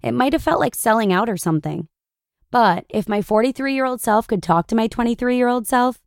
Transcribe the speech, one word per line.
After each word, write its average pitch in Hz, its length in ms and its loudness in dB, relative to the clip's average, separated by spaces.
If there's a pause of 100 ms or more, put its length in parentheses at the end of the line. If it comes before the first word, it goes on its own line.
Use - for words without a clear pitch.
It 240 80 -2
might 254 220 2
have 320 100 0
felt - 160 0
like - 160 -2
selling 220 380 2
out 208 160 0
or 196 80 -4
something. 156 500 -2 (640)
But 208 380 2
if - 180 -4
my 208 140 -2
forty-three-year-old 262 800 0
self 220 260 0
could 202 160 -2
talk 170 240 2
to - 80 -2
my 226 120 2
twenty-three-year-old 247 800 0
self 247 420 0